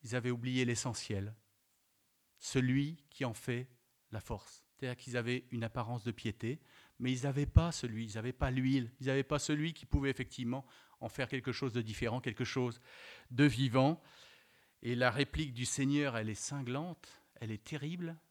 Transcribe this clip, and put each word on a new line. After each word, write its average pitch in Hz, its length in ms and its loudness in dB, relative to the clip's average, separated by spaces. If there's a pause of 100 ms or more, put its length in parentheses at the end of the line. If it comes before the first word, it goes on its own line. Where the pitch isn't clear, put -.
Ils 120 100 -6
avaient 123 160 0
oublié 127 340 2
l'essentiel, 110 680 -2 (1040)
celui 135 720 0
qui - 140 -6
en 123 100 -4
fait 123 340 -4 (440)
la 110 80 -6
force. - 500 -12
C'est-à-dire 127 260 -6
qu'ils 123 200 -6
avaient 123 340 0
une 117 140 -2
apparence 117 400 -4
de 120 80 0
piété, 113 480 -4 (400)
mais 127 120 0
ils 127 120 -2
n'avaient 139 220 2
pas 165 260 8
celui, 113 340 -4
ils 104 80 -10
n'avaient 113 180 -4
pas 131 200 0
l'huile, 131 480 2
ils 131 80 -2
n'avaient 135 160 2
pas 147 160 0
celui 156 340 0
qui - 120 -16
pouvait 139 220 2
effectivement 127 560 -4 (360)
en 117 80 -6
faire 127 200 -4
quelque 131 220 -4
chose 123 220 -2
de 120 100 0
différent, 110 380 -2
quelque 120 240 -4
chose 123 360 -2 (520)
de 131 120 6
vivant. 131 560 4 (840)
Et 120 120 -2
la 123 160 4
réplique 139 420 -2
du 120 120 -4
Seigneur, 139 520 2
elle 110 140 -2
est 104 60 -4
cinglante, 143 840 -6 (140)
elle 110 160 -8
est 107 140 -6
terrible 165 520 -6 (140)